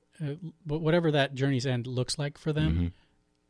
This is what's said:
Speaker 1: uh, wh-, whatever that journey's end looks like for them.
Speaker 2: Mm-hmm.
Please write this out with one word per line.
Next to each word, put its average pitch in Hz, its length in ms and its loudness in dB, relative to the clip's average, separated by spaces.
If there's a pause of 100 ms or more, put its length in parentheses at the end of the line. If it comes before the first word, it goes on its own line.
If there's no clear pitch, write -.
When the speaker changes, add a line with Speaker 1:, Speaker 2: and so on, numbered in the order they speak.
(200)
Speaker 1:
uh, 143 120 -6 (340)
wh-, 156 160 -4
whatever 160 300 4
that 139 240 2
journey's 135 300 2
end 123 200 -2
looks 127 320 -4
like 143 180 -6
for - 160 -4
them. 151 220 2
Speaker 2:
Mm-hmm. 85 120 2 (640)